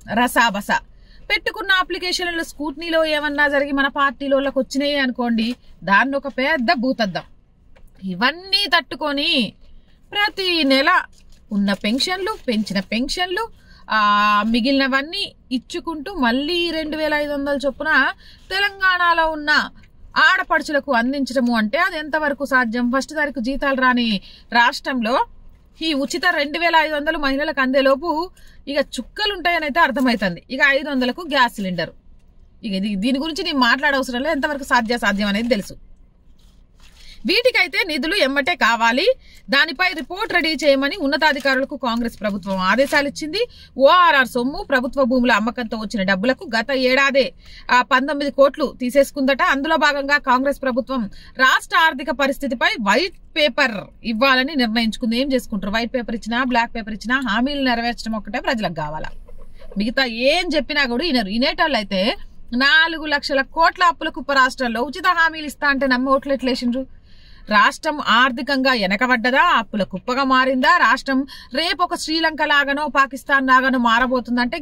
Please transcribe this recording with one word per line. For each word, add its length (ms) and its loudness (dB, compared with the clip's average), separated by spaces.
రసాబస. 520 0
పెట్టుకున్న 420 -4
అప్లికేషన్లు 680 -2
స్క్రూటినీలో 640 -4
ఏమన్నా 440 0
జరిగి 240 0
మన 160 0
పార్టీలోళ్ళకి 680 0
వచ్చినాయి 400 -2
అనుకోండి, 580 -2
దాన్ని 320 2
ఒక 120 -4
పెద్ద 380 -2
భూతద్దం. 440 -2
ఇవన్నీ 600 -2
తట్టుకొని 760 -2
ప్రతి 520 0
నెల 380 4
ఉన్న 200 0
పెన్షన్లు, 640 -2
పెంచిన 320 -2
పెన్షన్లు, 680 -4
ఆ, 100 2
మిగిలినవన్నీ 880 0
ఇచ్చుకుంటూ 600 -8
మళ్ళీ 560 -2
రెండు 260 -4
వేల 180 -2
ఐదు 180 -2
వందల 340 -4
చొప్పున 460 0
తెలంగాణలో 800 2
ఉన్న 200 -4
ఆడపడుచులకు 760 2
అందించడము 640 0
అంటే 220 0
అది 200 0
ఎంతవరకు 460 -2
సాధ్యం? 540 0
ఫస్ట్ 160 -6
తారీఖు 260 -4
జీతాలు 360 -2
రాని 440 2
రాష్ట్రంలో 720 0
ఈ 120 -2
ఉచిత 360 -2
రెండు 280 -2
వేల 180 2
ఐదు 180 2
వందలు 240 -2
మహిళలకు 420 -2
అందేలోపు 720 0
ఇక 100 -6
చుక్కలు 560 -6
ఉంటాయని 300 -2
అయితే 160 0
అర్థమవుతుంది. 680 0
ఇక 160 -6
ఐదు 220 2
వందలకు 320 -2
గ్యాస్ 340 0
సిలిండర్, 360 -4
ఇక 80 -6
ఇది, 220 -2
దీని 240 0
గురించి 260 -6
నేను 140 -2
మాట్లాడవసరం 640 2
లేదు, 140 0
ఎంతవరకు 280 -4
సాధ్యాసాధ్యం 640 0
అనేది 200 -2
తెలుసు. 280 -2
వీటికైతే 600 0
నిధులు 280 -2
ఎమ్మటే 400 0
కావాలి, 600 2
దానిపై 420 2
రిపోర్ట్ 400 -6
రెడీ 220 2
చేయమని 420 2
ఉన్నతాధికారులకు 800 0
కాంగ్రెస్ 440 -4
ప్రభుత్వం 380 -4
ఆదేశాలు 500 2
ఇచ్చింది. 400 -4
ఓఆర్ఆర్ 500 6
సొమ్ము 420 -4
ప్రభుత్వ 340 0
భూముల 280 2
అమ్మకంతో 440 -2
వచ్చిన 260 -4
డబ్బులకు 560 0
గత 140 -2
ఏడాదే, 600 2
ఆ, 120 6
పంతొమ్మిది 480 0
కోట్లు 500 2
తీసేసుకుందట. 600 2
అందులో 340 2
భాగంగా 420 2
కాంగ్రెస్ 440 0
ప్రభుత్వం 480 -2
రాష్ట్ర 400 2
ఆర్థిక 320 0
పరిస్థితిపై 580 -2
వైట్ 340 0
పేపర్ 400 0
ఇవ్వాలని 520 2
నిర్ణయించుకుంది. 640 0
ఏం 120 -2
చేసుకుంటారు? 400 -4
వైట్ 220 -4
పేపర్ 200 -4
ఇచ్చినా, 300 -4
బ్లాక్ 300 0
పేపర్ 200 -10
ఇచ్చినా 340 -2
హామీలు 360 0
నెరవేర్చడం 520 -2
ఒక్కటే 240 -6
ప్రజలకు 340 -2
కావాలా, 340 -8
మిగతా 260 0
ఏం 520 0
చెప్పినా 280 0
కూడా 200 -2
వినరు. 220 0
వినేటోళ్ళు 500 0
అయితే 400 -2
నాలుగు 520 2
లక్షల 360 -2
కోట్ల 420 2
అప్పులకు 360 0
ఉపరాష్ట్రంలో 640 0
ఉచిత 240 -6
హామీలు 400 0
ఇస్తా 220 -4
అంటే 180 0
నమ్మి 240 0
ఓట్లు 220 2
ఎట్లా 180 -2
వేసిండ్రు? 500 -4
రాష్ట్రం 520 2
ఆర్థికంగా 720 2
వెనకబడ్డదా, 680 2
అప్పుల 400 0
కుప్పగా 420 -4
మారిందా, 520 4
రాష్ట్రం 500 2
రేపు 280 -2
ఒక 120 0
శ్రీలంక 500 -2
లాగానో 420 0
పాకిస్తాన్ 600 0
లాగానో 320 4
మారబోతుందంటే 840 0